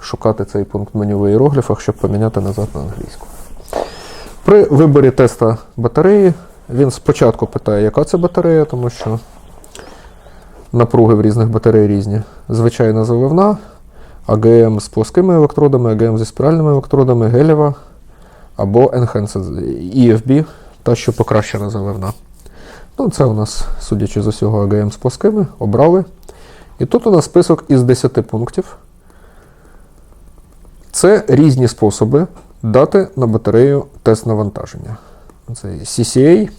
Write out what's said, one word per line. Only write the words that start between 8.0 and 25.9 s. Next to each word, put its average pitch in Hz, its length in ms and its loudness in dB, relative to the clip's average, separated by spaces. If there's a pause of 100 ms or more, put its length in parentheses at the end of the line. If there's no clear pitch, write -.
це 190 120 -2
батарея, 170 480 0
тому 123 260 -4
що 110 280 -8 (1500)
напруги 117 420 4
в 104 80 2
різних 110 260 2
батарей 110 380 2
різні. 101 360 -2 (260)
Звичайна 113 560 0
заливна, 147 520 0 (680)
А 107 100 0
Г 113 260 4
М 110 180 2
з - 80 -12
плоскими 180 460 0
електродами, 143 580 2
А - 20 0
Г 110 120 0
М 113 120 0
зі 113 60 -2
спіральними 156 460 0
електродами, 127 580 2
гелєва 147 460 2 (840)
або 104 240 0
Enhanced 110 720 -2 (460)
E 120 160 6
F 110 140 -2
B, 143 180 2 (380)
та, 120 120 0
що - 180 -4
покращена 104 580 -4
заливна. 101 420 -8 (840)
Ну, 247 120 -2
це - 140 -2
у 117 80 2
нас, 107 320 -4 (160)
судячи 104 420 -4
з 107 40 -4
усього, 107 360 -2
А 101 40 0
Г 104 140 0
М 104 120 -2
з - 40 -18
плоскими, 202 500 -2 (120)
обрали. 143 460 2 (760)